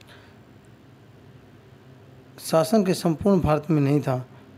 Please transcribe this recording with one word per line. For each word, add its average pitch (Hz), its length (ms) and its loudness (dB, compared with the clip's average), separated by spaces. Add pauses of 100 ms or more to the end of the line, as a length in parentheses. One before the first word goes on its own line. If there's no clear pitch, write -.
(2500)
शासन 180 460 0
के 185 80 0
संपूर्ण 175 460 0
भारत 151 300 0
में 151 120 2
नहीं 143 200 2
था। 127 240 -4 (320)